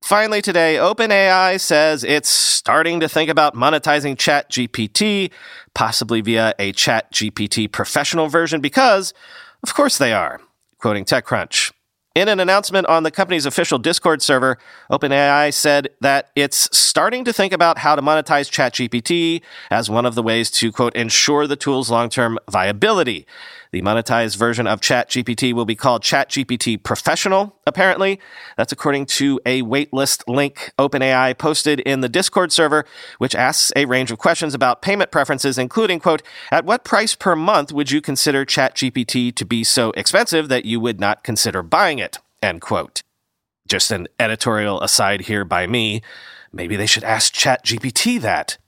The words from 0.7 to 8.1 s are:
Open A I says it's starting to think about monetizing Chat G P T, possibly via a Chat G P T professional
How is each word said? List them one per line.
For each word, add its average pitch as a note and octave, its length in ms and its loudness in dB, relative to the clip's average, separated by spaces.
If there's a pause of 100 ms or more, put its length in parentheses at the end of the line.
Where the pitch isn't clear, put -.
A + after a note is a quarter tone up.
Open G#3+ 320 2
A G3 180 4
I F#3 280 4
says D#3 460 2
it's C#3 260 0
starting D#3+ 720 2
to D#3+ 80 0
think D#3 220 0
about D3 240 4
monetizing C#3+ 640 0
Chat D3 320 0
G B2 180 -2
P A2 200 -4
T, G3+ 420 0 (460)
possibly A2+ 460 0
via A2+ 360 0
a G2 140 -2
Chat A2+ 400 0
G G#2+ 180 -2
P G#2 180 -6
T G#2+ 200 -2
professional D3+ 600 -2